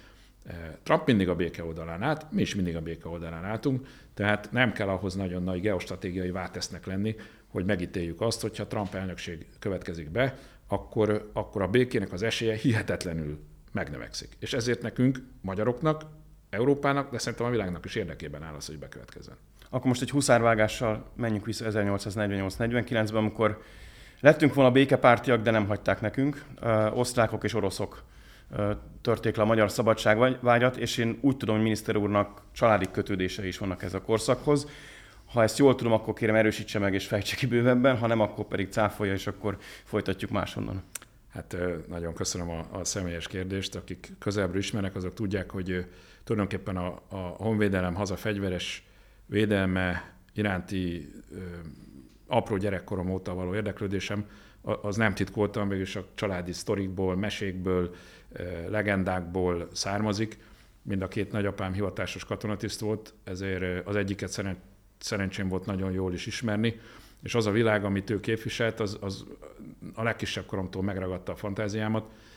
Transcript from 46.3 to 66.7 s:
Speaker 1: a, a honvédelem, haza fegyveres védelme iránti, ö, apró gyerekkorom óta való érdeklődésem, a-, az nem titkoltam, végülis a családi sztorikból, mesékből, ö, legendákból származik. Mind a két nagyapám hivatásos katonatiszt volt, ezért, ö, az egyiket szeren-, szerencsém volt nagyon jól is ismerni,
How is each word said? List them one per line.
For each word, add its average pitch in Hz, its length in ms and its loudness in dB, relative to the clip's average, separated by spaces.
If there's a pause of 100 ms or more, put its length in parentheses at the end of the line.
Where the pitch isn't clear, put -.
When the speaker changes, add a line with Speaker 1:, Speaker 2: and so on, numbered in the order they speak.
Speaker 1:
a, 90 320 -6
a 101 80 -10
honvédelem, 95 760 0
haza 95 220 -2
fegyveres 98 720 -4 (380)
védelme 95 880 2 (200)
iránti, 90 800 -2 (200)
ö, 85 60 -14 (920)
apró 110 300 2
gyerekkorom 92 520 -2
óta 92 240 -4
való 90 220 -4
érdeklődésem, 101 720 -2 (360)
a-, - 100 -4 (100)
az 104 140 -2
nem 110 180 4
titkoltam, 101 540 0
végülis 95 280 -2
a 95 180 -6
családi 90 380 -4
sztorikból, 95 640 -2
mesékből, 92 800 -2 (360)
ö, 87 380 -8
legendákból 92 1000 0
származik. 104 640 0 (440)
Mind 98 200 -4
a 92 60 -2
két 98 240 -4
nagyapám 98 420 -2
hivatásos 95 520 -4
katonatiszt 104 540 -4
volt, 107 340 -4 (100)
ezért, 95 380 -4
ö, 90 220 -2
az 104 120 -2
egyiket 98 340 -2
szeren-, 98 280 -4 (400)
szerencsém 98 500 -4
volt 92 180 -2
nagyon 95 260 -2
jól 92 220 -2
is 87 120 -6
ismerni, 113 540 -2 (440)